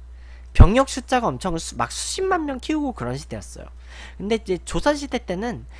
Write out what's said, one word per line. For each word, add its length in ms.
병력 320
숫자가 380
엄청 300
수-, 200
막 140
수십만 540
명 140
키우고 340
그런 220
시대였어요. 480
근데 180
이제 300
조선시대 540
때는 460